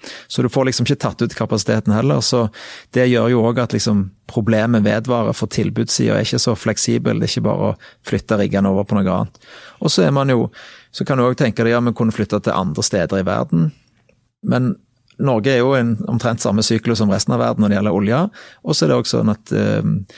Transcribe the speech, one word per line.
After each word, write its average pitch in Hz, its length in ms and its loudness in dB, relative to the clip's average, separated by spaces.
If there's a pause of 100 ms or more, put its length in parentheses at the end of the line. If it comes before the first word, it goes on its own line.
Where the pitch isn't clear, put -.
(280)
Så - 140 -2
du 123 80 2
får 131 200 2
liksom 120 180 -2
ikke 143 120 0
tatt 113 220 -4
ut - 140 -2
kapasiteten 110 580 0
heller, 127 300 2
så 117 260 0 (440)
det 127 160 4
gjør 117 220 4
jo 117 120 4
også 120 200 2
at 117 120 -2
liksom 104 360 0 (200)
problemet 110 520 2
vedvarer, 113 520 0
for - 160 -4
tilbudssiden 110 640 0
er 104 80 0
ikke - 180 -2
så 117 140 0
fleksibel, 113 640 -2
det 120 80 -2
er - 80 -6
ikke 110 140 0
bare 104 240 0
å - 40 -12 (300)
flytte - 320 -2
riggene 98 320 0
over 98 160 -2
på 104 80 -2
noe 98 160 0
annet. 101 260 -4 (440)
Og 165 100 0
så 180 160 2
er 139 80 2
man 139 160 2
jo, 123 180 0 (420)
så - 140 -6
kan 135 120 0
du 123 80 2
også 127 180 0
tenke 117 200 0
deg, 117 120 2
ja, 120 80 0
men 120 100 0
kunne 113 220 0
flytte 107 260 -2
til - 140 0
andre 92 280 -2
steder 98 360 0
i 92 80 -2
verden, 120 440 0 (720)
men 127 300 0 (480)
Norge 131 300 2
er 120 80 4
jo 135 160 2
en 117 180 0 (160)
omtrent 117 320 0
samme 107 220 2
syklus 113 340 0
som 104 120 2
resten 98 240 0
av 120 40 0
verden 117 240 0
når 104 80 2
det 101 60 2
gjelder 98 200 0
olje, 107 240 2 (440)
og 151 100 0
så 160 100 0
er 147 60 4
det 123 80 2
også 120 200 -2
sånn 110 120 2
at, - 240 -8
eh, 104 640 -2